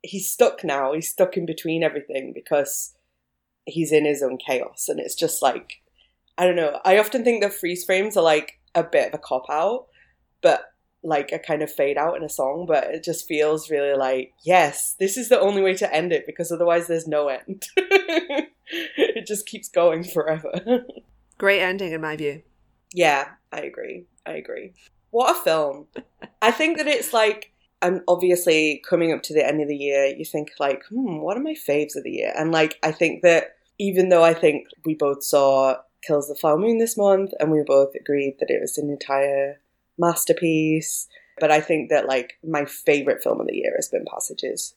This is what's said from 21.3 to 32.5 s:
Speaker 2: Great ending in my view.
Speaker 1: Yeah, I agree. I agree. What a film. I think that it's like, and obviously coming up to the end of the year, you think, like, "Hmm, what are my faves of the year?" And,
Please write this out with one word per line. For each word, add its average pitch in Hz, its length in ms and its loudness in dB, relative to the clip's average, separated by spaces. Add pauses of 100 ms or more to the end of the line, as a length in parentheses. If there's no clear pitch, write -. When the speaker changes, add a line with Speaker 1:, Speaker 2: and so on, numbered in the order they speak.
Speaker 2:
Great 196 240 4
ending 185 300 -4
in 160 100 -6
my 156 140 -6
view. 151 260 -6 (500)
Speaker 1:
Yeah, 151 360 2 (220)
I 151 100 -8
agree. 175 440 -12 (220)
I 160 60 -10
agree. - 420 -12 (360)
What 262 260 2
a - 60 -8
film. 151 440 0 (560)
I 226 80 6
think 311 260 0
that 302 100 -4
it's 262 280 0
like, 214 380 2 (280)
and 180 280 0
obviously 175 800 2
coming 175 260 2
up 127 100 -4
to - 100 -12
the 147 140 4
end 151 160 0
of 143 60 -4
the 147 80 -4
year, 139 300 2
you 139 200 -4
think, 151 320 -6
like, 139 320 -2
"Hmm, 214 300 -4
what 175 180 -4
are - 40 -6
my 311 120 -6
faves 147 420 -2
of - 80 -8
the - 60 -8
year?" - 260 -4
And, 160 160 -2